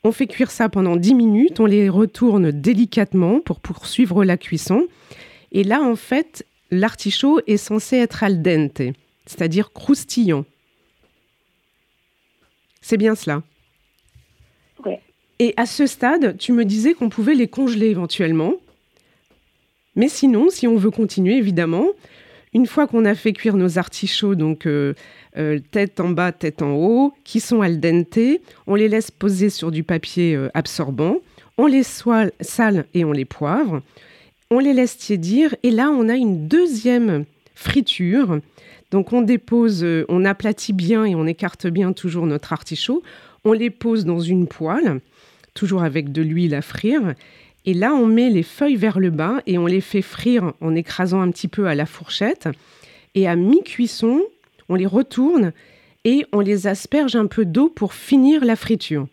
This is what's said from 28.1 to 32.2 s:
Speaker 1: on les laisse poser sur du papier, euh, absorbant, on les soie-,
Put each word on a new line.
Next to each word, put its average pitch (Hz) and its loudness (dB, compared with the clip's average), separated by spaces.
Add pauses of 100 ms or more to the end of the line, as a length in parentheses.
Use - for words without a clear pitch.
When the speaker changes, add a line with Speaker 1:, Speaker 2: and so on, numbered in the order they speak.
Speaker 1:
on 196 0
les 214 2
laisse 220 -2
poser 196 0
sur 165 -6
du 160 -4
papier, 165 -2
euh, 135 -2
absorbant, 156 -2 (400)
on 269 4
les 269 4
soie-, 220 0 (100)